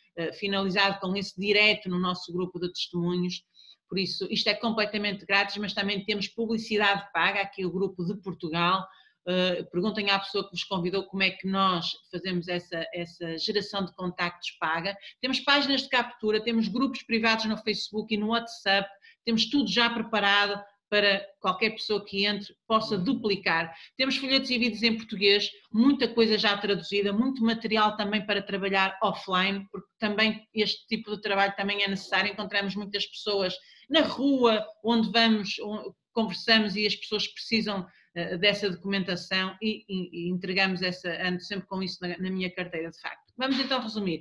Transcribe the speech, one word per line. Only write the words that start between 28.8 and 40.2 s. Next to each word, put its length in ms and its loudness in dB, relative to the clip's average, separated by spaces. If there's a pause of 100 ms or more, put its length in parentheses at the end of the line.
offline, 680 0
porque 180 -12 (100)
também 560 0
este 320 -2
tipo 280 -6
de 60 -8
trabalho 360 2
também 260 -2
é 60 0
necessário. 420 0
Encontramos 440 -4
muitas 320 -4
pessoas 480 -2 (340)
na 140 4
rua, 640 4 (180)
onde 260 2
vamos, 500 4
on-, 340 -8 (180)
conversamos 640 2
e 100 2
as 80 0
pessoas 320 -6
precisam, 600 -2 (280)
eh, 220 -4
dessa 340 2
documentação 920 -2
e, 260 -2
e, 380 -6